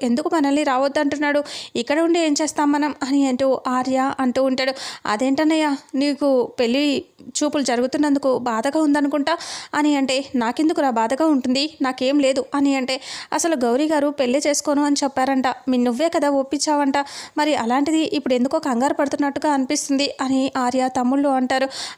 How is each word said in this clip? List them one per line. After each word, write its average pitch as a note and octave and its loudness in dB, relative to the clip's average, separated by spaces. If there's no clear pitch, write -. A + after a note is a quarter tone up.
"ఎందుకు C4+ 0
మనల్ని D4 2
రావద్దు C#4 0
అంటున్నాడు, D4 0
ఇక్కడ C#4 0
ఉండి E4+ 2
ఏం D#4 2
చేస్తాం D4 0
మనం?" D4 -2
అని C#4 2
అంటూ C4 0
ఆర్య C4 0
అంటూ C4 0
ఉంటాడు. C4 0
"అదేంటన్నయ్య, C#4+ 2
నీకు C#4 0
పెళ్లి C4 0
చూపులు D4 -2
జరుగుతున్నందుకు C4 0
బాధగా B3 -2
ఉందనుకుంటా" D4 2
అని D4 2
అంటే, C4+ 0
"నాకెందుకురా C#4 0
బాధగా A#3+ 0
ఉంటుంది, C#4 0
నాకేం C4 0
లేదు" C4 2
అని C#4 2
అంటే, C4 -2
"అసలు D#4 2
గౌరీ B3+ 2
గారు D4 2
పెళ్లి C#4 0
చేసుకోను D4 0
అని C#4+ 2
చెప్పారంట, C4 0
మీ B3+ 2
నువ్వే B3 0
కదా D4 0
ఒప్పించావంట, C#4+ 0
మరి D4+ 2
అలాంటిది C#4 0
ఇప్పుడు C4+ 0
ఎందుకో B3+ 0
కంగారు C#4 0
పడుతున్నట్టుగా D4 -2
అనిపిస్తుంది" C#4 0
అని C4 0
ఆర్య B3+ 0
తమ్ముళ్ళు C4+ 2
అంటారు. C4 0